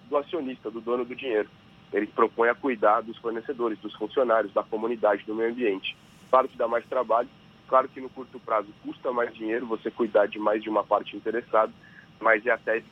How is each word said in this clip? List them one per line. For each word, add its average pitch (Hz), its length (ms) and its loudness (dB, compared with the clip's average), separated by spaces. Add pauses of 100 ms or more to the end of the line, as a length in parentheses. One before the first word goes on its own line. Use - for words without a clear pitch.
do 147 80 0
acionista, 131 540 -6
do 113 100 -10
dono 120 240 -2
do 120 100 -12
dinheiro. 113 340 -2 (420)
Ele 104 160 0
propõe 117 420 2
a 120 60 2
cuidar 110 460 2
dos 110 180 -10
fornecedores, 117 600 -4
dos 107 140 -12
funcionários, 110 580 0
da 104 120 0
comunidade, 110 600 -2
do 107 100 -6
meio 113 160 0
ambiente. 110 440 -2 (360)
Claro 131 160 6
que - 100 -16
dá 120 100 0
mais 117 180 -2
trabalho, 123 440 0 (380)
claro 131 200 4
que 135 140 -14
no 127 80 -10
curto 127 300 -14
prazo 107 300 -2 (140)
custa 139 280 -6
mais 120 200 -2
dinheiro 113 360 -4
você 113 240 -4
cuidar 104 340 2
de 107 140 -6
mais 107 240 0
de 107 60 -8
uma 104 140 2
parte 104 320 -2
interessada, 110 560 0 (480)
mas 110 260 4
é 120 60 2
a 113 60 2
tese 113 340 -2